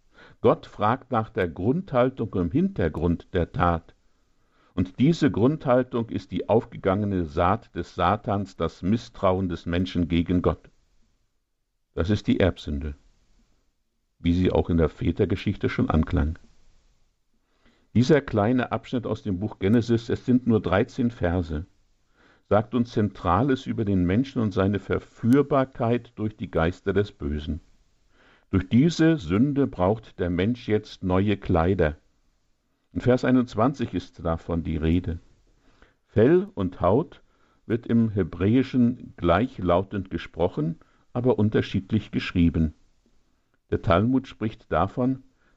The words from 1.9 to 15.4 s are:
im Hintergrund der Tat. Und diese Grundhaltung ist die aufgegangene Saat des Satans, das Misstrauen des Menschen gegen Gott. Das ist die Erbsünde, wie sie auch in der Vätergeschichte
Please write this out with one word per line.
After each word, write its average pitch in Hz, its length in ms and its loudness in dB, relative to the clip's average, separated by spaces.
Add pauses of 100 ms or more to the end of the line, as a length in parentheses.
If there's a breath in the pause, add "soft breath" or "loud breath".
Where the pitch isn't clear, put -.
im 87 160 0
Hintergrund 87 840 -2
der 85 200 -2
Tat. 85 420 -2 (800)
Und - 240 -4
diese 170 320 4
Grundhaltung 127 800 0
ist - 200 -8
die - 200 -4
aufgegangene 98 760 0
Saat 87 500 -2
des - 200 -10
Satans, 98 600 -2
das - 260 -6
Misstrauen 95 680 -2
des 82 160 -8
Menschen 87 440 -2
gegen 85 340 0
Gott. - 260 -2 (1300)
Das 82 140 -2
ist 107 160 0
die - 140 2
Erbsünde, 73 560 -2 (1200)
wie 85 140 0
sie 90 180 2
auch - 180 0
in 85 100 2
der 80 100 4
Vätergeschichte 101 800 -2